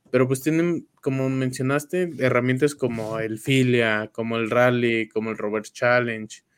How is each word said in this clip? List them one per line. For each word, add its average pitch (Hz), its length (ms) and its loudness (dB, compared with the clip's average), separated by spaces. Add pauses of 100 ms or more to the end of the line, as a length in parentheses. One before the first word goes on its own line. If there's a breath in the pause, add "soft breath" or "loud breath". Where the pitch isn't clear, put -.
pero, 127 200 2
pues, 131 120 -2
tienen, 160 460 0 (160)
como 131 260 -2
mencionaste, 135 880 -2
herramientas 127 580 2
como 113 420 -4
el 110 220 -6
Filia, 120 720 2
como 113 240 -4
el 113 140 -2
Rally, 120 580 2
como 110 220 -4
el 107 60 -6
Robert 104 300 -4
Challenge, 117 800 -2 (140)